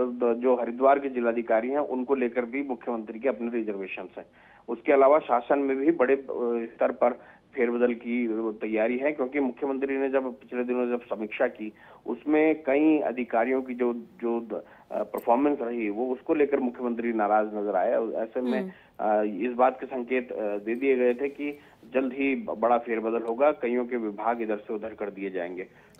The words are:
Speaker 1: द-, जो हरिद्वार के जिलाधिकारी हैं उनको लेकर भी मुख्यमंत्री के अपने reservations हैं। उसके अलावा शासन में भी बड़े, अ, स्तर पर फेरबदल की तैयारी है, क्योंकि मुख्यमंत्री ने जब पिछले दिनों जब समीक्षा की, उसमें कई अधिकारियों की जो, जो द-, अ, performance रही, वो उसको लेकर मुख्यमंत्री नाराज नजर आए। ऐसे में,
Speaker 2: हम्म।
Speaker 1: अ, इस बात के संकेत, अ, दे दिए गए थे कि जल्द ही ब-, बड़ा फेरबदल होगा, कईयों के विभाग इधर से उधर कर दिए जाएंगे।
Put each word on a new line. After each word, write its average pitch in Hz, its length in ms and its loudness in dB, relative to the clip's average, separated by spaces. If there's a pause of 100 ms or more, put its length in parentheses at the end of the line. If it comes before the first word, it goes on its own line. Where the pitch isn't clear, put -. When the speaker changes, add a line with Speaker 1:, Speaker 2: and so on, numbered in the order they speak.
Speaker 1:
द-, 123 360 0
जो 127 140 4
हरिद्वार 123 420 4
के 139 100 -4
जिलाधिकारी 117 640 0
हैं 143 80 0
उनको 131 360 -2
लेकर 123 300 0
भी 123 180 -6
मुख्यमंत्री 117 580 -6
के 131 80 0
अपने 117 220 -4
reservations 101 580 -6 (100)
हैं। 92 80 -16 (420)
उसके 120 240 0
अलावा 139 260 8
शासन 139 400 2
में 135 180 0
भी 139 140 4
बड़े, 135 240 4
अ, 135 120 -4 (480)
स्तर 127 180 0
पर 123 180 4 (440)
फेरबदल 120 400 2
की 117 340 -2 (240)
तैयारी 110 460 0
है, 139 140 0
क्योंकि 143 280 -2
मुख्यमंत्री 135 560 -2
ने 135 120 0
जब 131 240 0
पिछले 123 320 -6
दिनों 123 220 0
जब 120 140 -2
समीक्षा 110 460 -4
की, 110 260 -8 (340)
उसमें 151 560 0
कई 151 380 4
अधिकारियों 120 640 0
की 127 120 -8
जो, 120 180 2
जो 117 480 -4
द-, 107 240 -8 (280)
अ, - 100 -2
performance 131 600 2
रही, 117 280 -2
वो 120 220 -2
उसको 127 220 -2
लेकर 139 260 4
मुख्यमंत्री 120 520 -2
नाराज 107 340 4
नजर 104 300 -2
आए। 110 480 0
ऐसे 113 160 -6
में, 123 200 0
Speaker 2:
हम्म। - 100 -6 (300)
Speaker 1:
अ, 107 500 0
इस - 20 -8
बात 127 280 2
के 139 60 -8
संकेत, 123 460 -4
अ, - 40 -8
दे 104 380 -4
दिए 131 220 2
गए 123 180 4
थे 135 140 -4
कि 143 300 -8 (360)
जल्द 131 180 0
ही 135 240 0
ब-, 107 220 -6
बड़ा 117 200 4
फेरबदल 113 480 -2
होगा, 127 260 2
कईयों 123 340 -2
के 123 100 -4
विभाग 110 460 -2
इधर 107 140 -2
से 113 180 -10
उधर 107 200 -8
कर 104 160 -8
दिए 98 200 -8
जाएंगे। 90 360 -6 (340)